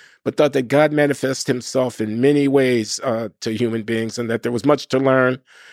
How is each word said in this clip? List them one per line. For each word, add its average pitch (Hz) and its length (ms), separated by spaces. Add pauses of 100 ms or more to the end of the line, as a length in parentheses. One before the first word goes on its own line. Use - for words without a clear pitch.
(260)
but 131 100
thought 147 160
that 135 160
God 147 240
manifests 143 560
himself 123 540
in 110 180
many 143 260
ways, 127 600
uh, 113 240 (100)
to 113 120
human 113 320
beings, 113 360
and 117 100
that 113 140
there 120 80
was 120 140
much 143 240
to 131 100
learn 131 400 (340)